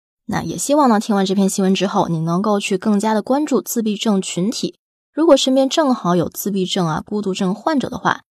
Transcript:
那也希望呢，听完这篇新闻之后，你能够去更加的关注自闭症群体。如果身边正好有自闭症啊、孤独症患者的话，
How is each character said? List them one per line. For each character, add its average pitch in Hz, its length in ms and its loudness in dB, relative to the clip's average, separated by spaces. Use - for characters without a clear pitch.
那 160 160 -4
也 160 160 -6
希 277 160 -2
望 285 160 4
呢， 208 100 4
听 214 160 -2
完 196 80 2
这 190 120 0
篇 196 120 4
新 196 160 -2
闻 190 120 4
之 180 100 0
后， 180 220 0
你 165 140 -2
能 170 200 0
够 208 180 0
去 202 160 -2
更 202 240 0
加 220 140 0
的 214 80 0
关 285 240 0
注 262 160 0
自 - 220 -4
闭 214 120 -2
症 196 240 0
群 185 300 -2
体。 - 300 -6
如 320 160 0
果 277 100 8
身 262 160 0
边 269 160 2
正 277 240 2
好 180 220 0
有 165 120 0
自 - 220 -8
闭 190 160 -2
症 180 220 -2
啊、 156 180 -4
孤 208 160 -4
独 190 140 -4
症 190 180 0
患 302 260 -2
者 - 80 -2
的 254 120 -8
话， - 220 -2